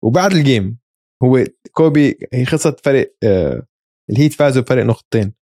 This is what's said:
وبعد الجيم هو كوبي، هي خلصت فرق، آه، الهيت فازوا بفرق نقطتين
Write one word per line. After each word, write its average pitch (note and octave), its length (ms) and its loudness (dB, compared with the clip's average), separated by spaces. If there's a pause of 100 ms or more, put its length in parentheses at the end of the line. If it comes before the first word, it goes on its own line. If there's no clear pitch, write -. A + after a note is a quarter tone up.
وبعد F3+ 280 0
الجيم A#2+ 460 0 (440)
هو B2+ 220 2 (280)
كوبي، D3 460 2 (140)
هي B2+ 120 -2
خلصت D3+ 400 -2
فرق، C#3 380 0
آه، F2+ 440 0 (440)
الهيت C#3+ 220 2
فازوا C3 300 0
بفرق B2+ 220 0
نقطتين A2 500 -4 (140)